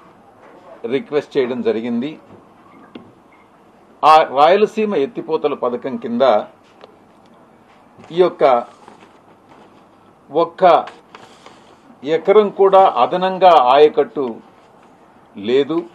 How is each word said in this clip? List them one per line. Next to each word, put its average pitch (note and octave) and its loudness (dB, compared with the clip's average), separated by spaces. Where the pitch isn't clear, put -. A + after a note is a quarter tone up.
రిక్వెస్ట్ C3+ -6
చేయడం B2 -4
జరిగింది. A#2+ -6
ఆ D#3 6
రాయలసీమ G3 0
ఎత్తిపోతల D3 -6
పథకం B2 -8
కింద A#2 -6
ఈ D#3+ -8
యొక్క D#3+ 0
ఒక్క E3 0
ఎకరం F#3+ 2
కూడా F#3+ 4
అదనంగా F3+ 0
ఆయకట్టు C#3+ 0
లేదు, C3+ -4